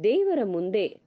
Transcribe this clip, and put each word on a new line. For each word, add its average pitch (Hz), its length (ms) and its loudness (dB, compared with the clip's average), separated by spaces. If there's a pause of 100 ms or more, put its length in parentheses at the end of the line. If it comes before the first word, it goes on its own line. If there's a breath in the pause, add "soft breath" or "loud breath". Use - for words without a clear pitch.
ದೇವರ 320 400 2
ಮುಂದೆ 185 520 -2 (100)